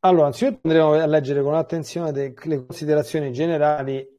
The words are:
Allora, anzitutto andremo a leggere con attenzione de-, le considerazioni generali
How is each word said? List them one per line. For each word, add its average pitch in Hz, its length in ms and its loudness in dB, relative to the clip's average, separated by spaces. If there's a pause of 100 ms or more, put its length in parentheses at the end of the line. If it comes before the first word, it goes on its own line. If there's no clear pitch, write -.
Allora, 175 260 4
anzitutto 214 420 -2
andremo 160 240 4
a 156 140 2
leggere 143 360 0
con 143 120 0
attenzione 165 580 -4
de-, 135 220 -6 (100)
le 143 200 -4
considerazioni 151 680 -2
generali 147 760 -2 (100)